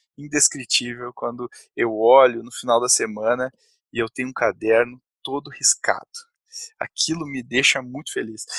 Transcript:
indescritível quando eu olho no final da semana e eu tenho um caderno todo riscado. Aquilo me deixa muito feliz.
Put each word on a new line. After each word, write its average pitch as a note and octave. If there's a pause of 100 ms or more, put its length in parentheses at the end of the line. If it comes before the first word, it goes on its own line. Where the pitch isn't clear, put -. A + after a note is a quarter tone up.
(180)
indescritível B2
quando A#2+ (260)
eu A#2
olho A#2
no A#2+
final A#2+
da B2
semana A2+ (440)
e A2+
eu A2+
tenho C3
um C3
caderno A2+ (220)
todo C#3+
riscado. - (760)
Aquilo -
me C3+
deixa B2
muito B2+
feliz. A2 (140)